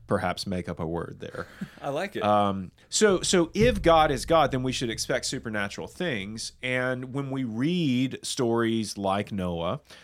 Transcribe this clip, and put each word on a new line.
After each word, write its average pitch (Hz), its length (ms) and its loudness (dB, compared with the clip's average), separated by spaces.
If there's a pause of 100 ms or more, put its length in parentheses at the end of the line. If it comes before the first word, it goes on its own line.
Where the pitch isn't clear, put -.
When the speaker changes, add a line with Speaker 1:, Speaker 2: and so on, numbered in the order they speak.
Speaker 1:
perhaps 92 400 0
make 90 220 -4
up 87 100 -8
a 85 80 -4
word 82 320 -6
there. - 300 -12 (160)
Speaker 2:
<laughs> - 180 -16
I 151 60 -6
like 165 260 -6
it. 220 80 -4
Speaker 1:
Um, 101 480 2 (180)
so, - 340 4
so 170 320 2
if 214 280 4
God 156 300 6
is 120 120 -2
God, 151 280 4
then 131 100 -2
we 131 80 -2
should 123 180 -4
expect 117 380 -4
supernatural 104 640 -6
things. 110 640 -6 (100)
And 127 500 -4
when 135 180 -6
we 135 120 -4
read 131 800 0
stories 113 760 0
like 101 360 -2
Noah, 90 480 -4 (240)